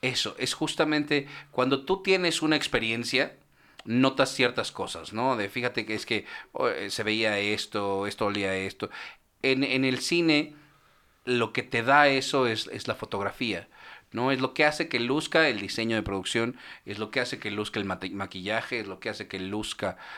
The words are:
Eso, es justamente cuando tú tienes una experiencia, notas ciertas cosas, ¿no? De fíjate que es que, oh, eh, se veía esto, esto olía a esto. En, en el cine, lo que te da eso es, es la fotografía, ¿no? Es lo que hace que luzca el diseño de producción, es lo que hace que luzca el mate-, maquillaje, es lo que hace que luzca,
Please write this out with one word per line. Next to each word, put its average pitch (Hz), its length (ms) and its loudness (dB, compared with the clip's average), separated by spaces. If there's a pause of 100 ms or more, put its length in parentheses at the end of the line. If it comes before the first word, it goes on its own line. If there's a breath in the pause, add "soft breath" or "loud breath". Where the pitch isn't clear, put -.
Eso, 127 360 -2
es 127 160 -2
justamente 151 720 0 (240 loud breath)
cuando 135 340 2
tú 190 180 0
tienes 180 400 2
una 156 140 4
experiencia, 117 800 0 (480 soft breath)
notas 131 500 4
ciertas 120 380 2
cosas, 87 400 -8
¿no? 123 240 0
De 101 120 -2
fíjate 120 380 -2
que 110 80 -4
es 104 120 -4
que, 110 200 -2 (260 loud breath)
oh, - 160 0
eh, 95 220 -2
se 113 120 -2
veía 107 360 2
esto, 101 680 0
esto 101 200 -2
olía 101 240 0
a 95 60 0
esto. 95 340 -4 (520 loud breath)
En, 131 220 2
en 131 200 2
el 127 160 2
cine, 160 540 2 (680 soft breath)
lo 120 280 2
que 123 100 -2
te 117 200 -2
da 143 260 8
eso 135 380 2
es, 110 220 0
es - 200 -8
la 113 60 0
fotografía, 98 760 -4 (440 loud breath)
¿no? 123 200 2
Es 131 80 2
lo 131 140 0
que 151 120 4
hace 151 220 0
que 120 120 0
luzca 151 480 2
el 110 120 0
diseño 110 360 -2
de 107 60 2
producción, 101 540 -2 (280 loud breath)
es 101 140 -8
lo 107 120 -6
que 135 100 0
hace - 180 -4
que 107 120 -8
luzca 104 300 -4
el 98 60 -2
mate-, 92 240 -4
maquillaje, 101 720 -4
es 104 60 -6
lo 92 140 -12
que - 80 -6
hace 104 200 -8
que 95 120 -6
luzca, 101 560 -4 (220 loud breath)